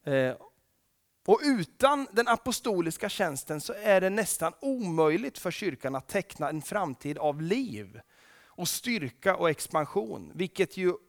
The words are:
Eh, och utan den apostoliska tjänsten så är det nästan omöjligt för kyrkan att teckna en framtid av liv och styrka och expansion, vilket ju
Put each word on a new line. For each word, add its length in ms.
Eh, 320
och 180
utan 680
den 160
apostoliska 840
tjänsten 520
så 120
är 280
det 80
nästan 500
omöjligt 800
för 140
kyrkan 440
att 120
teckna 420
en 120
framtid 560
av 240
liv 600
och 220
styrka 680
och 140
expansion, 840
vilket 420
ju 160